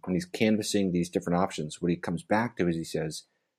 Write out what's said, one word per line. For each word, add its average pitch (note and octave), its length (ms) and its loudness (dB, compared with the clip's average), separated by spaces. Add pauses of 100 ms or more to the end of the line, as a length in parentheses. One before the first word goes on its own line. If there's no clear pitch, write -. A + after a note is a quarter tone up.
when F#2 100 0
he's F2 120 0
canvassing G#2 640 2
these F2 160 2
different F2 300 0
options, E2 420 -2
what F2 100 2
he E2+ 60 2
comes F2 260 -4
back A#2 340 0
to F2+ 120 2
is E2+ 80 2
he E2 80 -6
says, D#2+ 380 -6 (360)